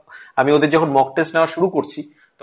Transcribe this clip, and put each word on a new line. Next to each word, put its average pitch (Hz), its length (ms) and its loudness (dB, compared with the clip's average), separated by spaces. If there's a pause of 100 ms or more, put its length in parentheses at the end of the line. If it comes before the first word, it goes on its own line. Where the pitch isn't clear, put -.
(360)
আমি 135 160 2
ওদের 147 180 4
যখন 156 200 2
mock 135 260 0
test 165 180 -4
নেওয়া 165 140 2
শুরু 175 220 -2
করছি, 147 440 -6 (300)